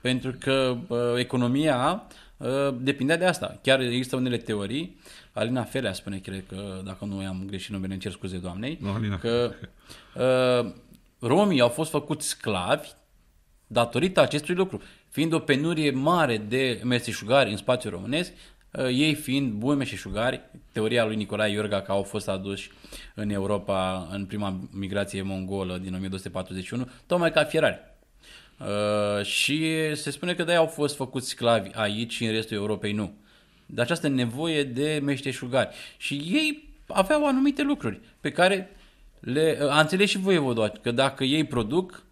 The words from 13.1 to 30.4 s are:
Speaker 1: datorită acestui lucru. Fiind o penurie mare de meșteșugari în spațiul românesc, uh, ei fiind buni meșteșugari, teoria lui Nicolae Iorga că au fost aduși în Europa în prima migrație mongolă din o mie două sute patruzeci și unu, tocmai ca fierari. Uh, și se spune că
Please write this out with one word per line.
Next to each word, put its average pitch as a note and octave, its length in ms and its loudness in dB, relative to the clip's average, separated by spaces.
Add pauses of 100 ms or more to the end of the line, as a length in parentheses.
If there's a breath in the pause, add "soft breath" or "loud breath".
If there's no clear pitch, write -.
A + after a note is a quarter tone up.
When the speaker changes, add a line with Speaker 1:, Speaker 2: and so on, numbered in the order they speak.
Speaker 1:
datorită C3 540 2
acestui D3+ 340 2
lucru. F#3 280 -2 (260 loud breath)
Fiind D#3+ 240 0
o E3 60 2
penurie D3+ 520 2
mare C#3 460 2 (120)
de B2 360 0
meșteșugari A#2+ 680 2
în G#2+ 60 -2
spațiul A#2 360 -2
românesc, A#2+ 400 -4 (380 loud breath)
uh, C3+ 140 -4
ei C#3 300 2
fiind C#3 380 -2
buni B2 260 0
meșteșugari, A2 640 -4 (320)
teoria A2 320 2
lui A2 120 -2
Nicolae G#2 360 0
Iorga G#2 280 0
că G2 120 -4
au G2+ 100 2
fost G2+ 260 -6
aduși G2 420 -6 (440 loud breath)
în G#2 160 -4
Europa F#2+ 840 0
în G2 120 -6
prima F#2+ 360 -4 (100)
migrație G2 520 -4
mongolă F#2+ 600 -4
din F#2 120 -6
o F#2 40 -4
mie F#2+ 100 -4
două F#2+ 80 -6
sute F#2 120 -10
patruzeci F#2 380 -6
și - 80 -8
unu, B2 140 -4 (180 loud breath)
tocmai F3 260 2
ca D3+ 120 6
fierari. D3 500 0 (640 loud breath)
Uh, G#2 680 0
și D3+ 400 0 (300)
se D3+ 160 -6
spune F3 240 -2
că F3 100 -2